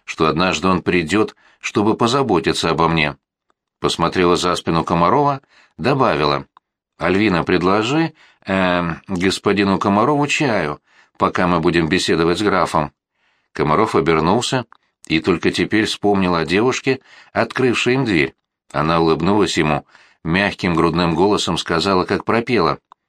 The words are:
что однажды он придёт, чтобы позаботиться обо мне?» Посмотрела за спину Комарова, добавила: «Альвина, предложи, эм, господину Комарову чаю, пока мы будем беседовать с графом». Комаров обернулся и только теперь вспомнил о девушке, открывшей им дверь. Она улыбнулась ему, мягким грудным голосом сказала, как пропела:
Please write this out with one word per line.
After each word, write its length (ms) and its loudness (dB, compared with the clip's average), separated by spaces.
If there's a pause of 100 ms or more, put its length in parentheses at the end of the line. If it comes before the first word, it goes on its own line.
что 240 -2
однажды 400 0
он 140 2
придёт, 540 0 (240)
чтобы 380 -2
позаботиться 720 0
обо 180 2
мне?» 300 0 (640)
Посмотрела 560 0
за 200 -2
спину 280 -2
Комарова, 580 0 (360)
добавила: 680 0 (520)
«Альвина, 460 0
предложи, 720 0 (320)
эм, 600 -2
господину 720 0
Комарову 480 0
чаю, 520 -2 (380)
пока 300 0
мы 120 2
будем 300 2
беседовать 500 0
с 20 -2
графом». 520 0 (580)
Комаров 440 0
обернулся 720 0 (420)
и 120 0
только 320 0
теперь 340 0
вспомнил 500 0
о 100 0
девушке, 540 -2 (340)
открывшей 640 0
им 100 -2
дверь. 280 0 (380)
Она 280 0
улыбнулась 580 0
ему, 280 0 (380)
мягким 520 -2
грудным 400 0
голосом 420 0
сказала, 480 0
как 200 -4
пропела: 540 0 (280)